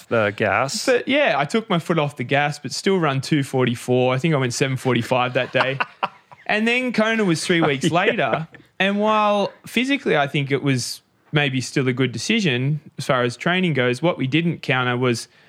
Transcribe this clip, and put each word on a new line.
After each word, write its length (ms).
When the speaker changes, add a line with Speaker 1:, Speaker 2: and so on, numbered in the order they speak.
Speaker 1:
off 60
the 280
gas. 500
Speaker 2:
But 220
yeah, 280
I 100
took 220
my 120
foot 180
off 180
the 60
gas, 380
but 100
still 280
run 220
two 220
forty-four. 720
I 40
think 160
I 20
went 180
seven 220
forty-five 580
that 180
day. 260
Speaker 1:
<laughs> 460
Speaker 2:
And 220
then 240
Kona 320
was 200
three 160
weeks 240
Speaker 1:
<laughs> 60
Yeah. 20
Speaker 2:
later. 560
And 220
while 520
physically 500
I 120
think 240
it 100
was 380
maybe 280
still 280
a 40
good 200
decision 680
as 80
far 180
as 120
training 360
goes, 280
what 180
we 100
didn't 340
counter 340
was 300